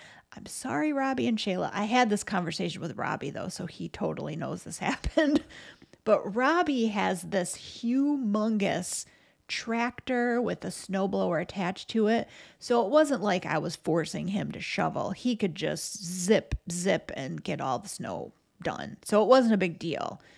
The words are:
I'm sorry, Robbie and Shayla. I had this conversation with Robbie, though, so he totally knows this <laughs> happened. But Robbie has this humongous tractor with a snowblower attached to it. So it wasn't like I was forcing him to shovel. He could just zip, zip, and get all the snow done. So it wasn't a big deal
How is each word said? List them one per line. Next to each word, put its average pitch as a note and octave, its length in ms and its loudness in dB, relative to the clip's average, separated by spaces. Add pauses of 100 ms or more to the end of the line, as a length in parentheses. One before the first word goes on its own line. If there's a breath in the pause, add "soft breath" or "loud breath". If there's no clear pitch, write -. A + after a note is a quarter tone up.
(340 loud breath)
I'm - 120 -16
sorry, D4 480 -2
Robbie C4+ 340 0
and A3+ 100 2
Shayla. F#3 360 -2
I G#3+ 120 -2
had A#3+ 240 4
this G3+ 140 2
conversation F3 580 -2
with E3 140 -6
Robbie, - 360 -4
though, - 180 -6
so - 160 -8
he - 240 -10
totally - 480 -4
knows - 260 -6
this - 140 -10
<laughs> - 20 -12
happened. - 640 2 (600 loud breath)
But G#3 300 4
Robbie C#4 520 4
has F#3+ 360 2
this F3+ 340 -2
humongous A3 1500 0 (440 soft breath)
tractor A#3+ 920 0
with - 220 -2
a F#3+ 60 -6
snowblower F#3+ 720 0
attached F3+ 480 -4
to A3 180 4
it. A3+ 220 2 (300 loud breath)
So A#3+ 260 2
it F#3+ 40 -4
wasn't C#4+ 320 6
like F#3+ 240 2
I D#3+ 120 0
was D3+ 180 -2
forcing D#3 540 -2
him D3 240 -2
to - 80 -8
shovel. D#3+ 500 -2
He B3 240 0
could G3 200 0
just - 480 -4
zip, F3+ 520 0 (160)
zip, F3 440 0
and D3 280 -6
get D#3 160 -4
all C3 200 -2
the G2+ 100 -12
snow - 420 -8 (320)
done. - 400 -6
So G#3+ 180 4
it G#3 60 4
wasn't A#3+ 280 8
a - 20 2
big F3+ 220 0
deal - 420 -6 (160 loud breath)